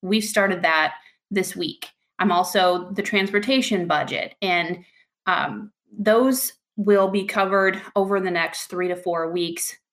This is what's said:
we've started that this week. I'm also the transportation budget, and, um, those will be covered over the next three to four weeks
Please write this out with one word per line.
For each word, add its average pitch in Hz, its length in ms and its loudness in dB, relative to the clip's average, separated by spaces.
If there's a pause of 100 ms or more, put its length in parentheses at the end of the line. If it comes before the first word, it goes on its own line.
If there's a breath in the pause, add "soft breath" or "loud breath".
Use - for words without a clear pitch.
we've 208 240 2
started 196 380 0
that 160 320 2 (360 loud breath)
this 185 240 -2
week. 175 320 -8 (320)
I'm 185 120 2
also 180 600 2
the 196 100 -4
transportation 208 840 0
budget, 143 540 -2
and, 175 440 -2 (400 soft breath)
um, 175 460 -4 (260)
those 240 560 2 (240)
will 196 320 4
be 190 160 -2
covered 190 560 0 (140)
over 196 240 0
the 185 120 -2
next 170 360 -4
three 180 220 -4
to 180 60 -4
four 170 360 -4
weeks 170 440 -4 (180)